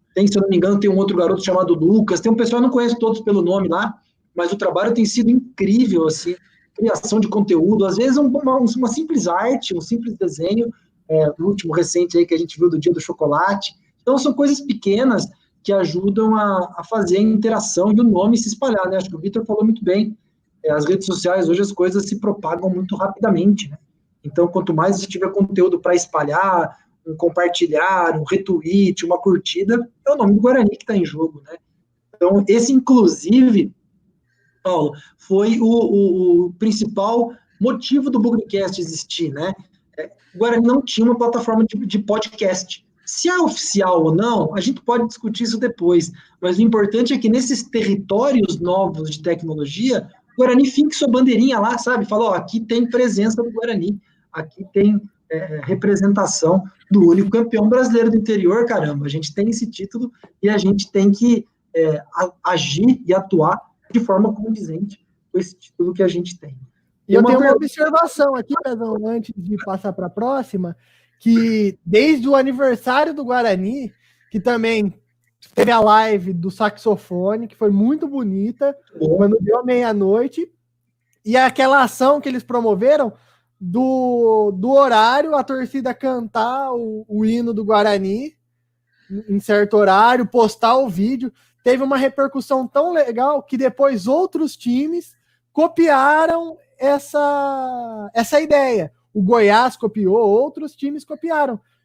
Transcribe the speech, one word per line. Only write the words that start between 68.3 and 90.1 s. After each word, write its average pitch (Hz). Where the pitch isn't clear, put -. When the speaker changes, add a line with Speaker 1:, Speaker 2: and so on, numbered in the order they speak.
Speaker 2:
aqui, 254
Pezão, 220
antes 226
de 196
passar 190
pra 185
próxima, 220
que 226
desde 254
o 277
aniversário 269
do 285
Guarani, 233
que 214
também 226
teve 240
a 233
live 214
do 175
saxofone, 208
que -
foi 214
muito 262
bonita, 247
Speaker 1:
Boa. 156
Speaker 2:
quando 202
deu 208
a 254
meia-noite, 240
e 226
aquela 262
ação 269
que -
eles 254
promoveram 240
do, 233
do 196
horário, 269
a 269
torcida 262
cantar 254
o, 220
o 214
hino 233
do 214
Guarani, 208
em 202
certo 208
horário, 208